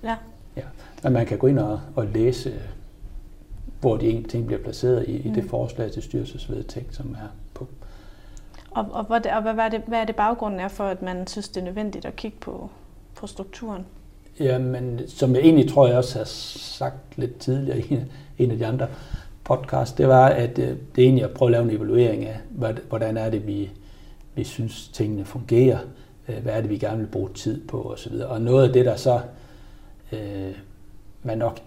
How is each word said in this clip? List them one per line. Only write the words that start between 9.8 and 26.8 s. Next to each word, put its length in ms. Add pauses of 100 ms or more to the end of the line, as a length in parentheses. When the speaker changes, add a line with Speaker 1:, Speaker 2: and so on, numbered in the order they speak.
Speaker 1:
hvad 140
er 40
det 120
baggrunden 440
er 80
for, 160
at 180
man 240
synes, 220
det 120
er 40
nødvendigt 400
at 120
kigge 240
på, 300 (440)
på 120
strukturen? 600 (540)
Speaker 2:
Jamen, 680
som 260
jeg 80
egentlig 280
tror, 180
jeg 80
også 220
har 60
sagt 960
lidt 200
tidligere 420
i 180 (400)
en 120
af 80
de 80
andre 200 (580)
podcasts, 500
det 140
var, 200
at, 300
øh, 100 (280)
det 60
er 40
egentlig 180
at 60
prøve 180
at 40
lave 120
en 60
evaluering 560
af, 120 (120)
hvad, 220 (160)
hvordan 280
er 140
det, 160
vi, 240 (640)
vi 100
synes, 440
tingene 360
fungerer, 540 (500)
øh, 140
hvad 100
er 80
det, 100
vi 80
gerne 200